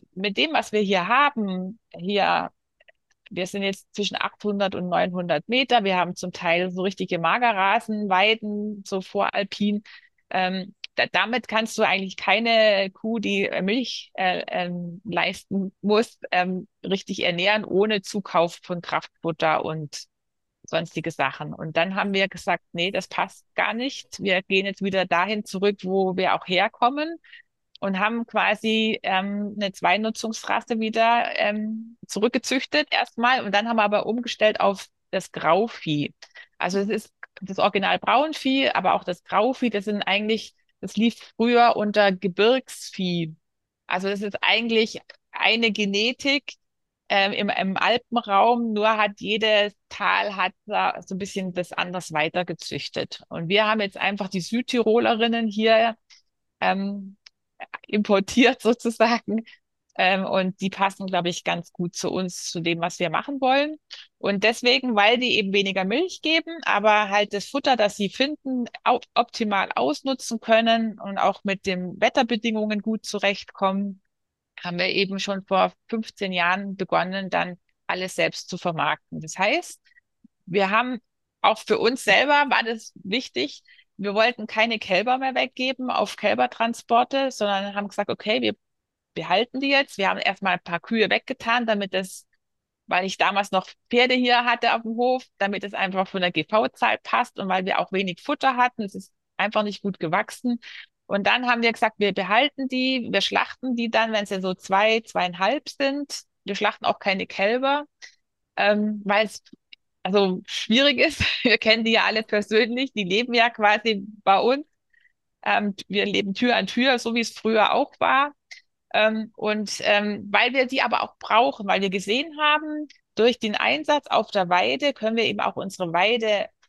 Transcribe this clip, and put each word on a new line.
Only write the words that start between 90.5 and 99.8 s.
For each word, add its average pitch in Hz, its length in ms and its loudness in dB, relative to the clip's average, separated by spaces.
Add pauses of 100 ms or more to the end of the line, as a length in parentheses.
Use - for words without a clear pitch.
ein 180 100 -4
paar 170 160 -6
Kühe 220 300 0
weggetan, 233 580 0
damit 202 260 -2
das, 190 320 -6 (640)
weil 180 180 2
ich 190 120 -6
damals 196 340 0
noch 185 160 0 (220)
Pferde 254 260 4
hier 240 300 4
hatte 233 280 2
auf 233 80 0
dem 226 140 -6
Hof, 254 280 0 (140)
damit 196 260 -2
es 202 100 -10
einfach 190 340 -2
von 190 140 -4
der 180 100 2
G 156 180 -2
V-Zahl 220 540 2
passt - 360 0
und 196 100 -4
weil 185 160 0
wir - 140 0
auch - 120 -4
wenig 190 300 -2
Futter 269 360 0
hatten. 247 260 0
Es 196 120 -8
ist - 180 -16 (240)
einfach 214 260 0
nicht 208 200 -6